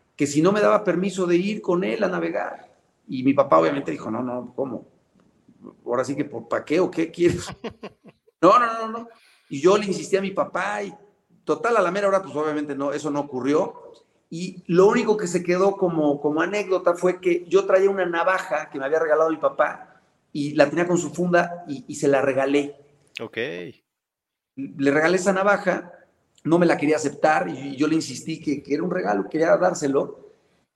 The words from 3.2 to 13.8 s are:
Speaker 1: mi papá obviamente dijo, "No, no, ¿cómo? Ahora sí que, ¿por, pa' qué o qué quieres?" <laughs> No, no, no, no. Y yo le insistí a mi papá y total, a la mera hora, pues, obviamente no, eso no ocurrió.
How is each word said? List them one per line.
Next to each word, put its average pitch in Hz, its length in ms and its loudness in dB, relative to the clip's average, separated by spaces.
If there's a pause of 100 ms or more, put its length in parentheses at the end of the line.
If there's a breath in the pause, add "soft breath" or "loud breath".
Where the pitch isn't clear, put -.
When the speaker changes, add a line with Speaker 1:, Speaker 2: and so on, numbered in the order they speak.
Speaker 1:
mi 135 120 2
papá 139 240 4
obviamente 151 320 0
dijo, 135 200 -8
"No, 117 120 -6
no, 123 320 -8
¿cómo? 123 320 -8 (1000)
Ahora 123 200 -2
sí 139 120 -6
que, 143 80 -4
¿por, 113 240 -12
pa' 113 160 -4
qué 160 160 0
o 175 100 0
qué 160 200 -4
quieres?" 175 360 0
<laughs> - 540 -14 (420)
No, 220 160 8
no, 240 80 4
no, 226 220 -6
no. 233 200 -10 (420 soft breath)
Y 139 100 -8
yo 190 180 6
le 214 80 -2
insistí 175 300 -2
a 190 40 0
mi 190 120 -6
papá 202 500 -4
y 196 100 -10 (520)
total, 226 320 0
a 208 40 4
la 175 120 2
mera 202 160 0
hora, 190 120 2
pues, 143 140 -14
obviamente 147 400 -2
no, 139 180 -4
eso 147 160 -4
no 143 120 -2
ocurrió. 143 720 -2 (420)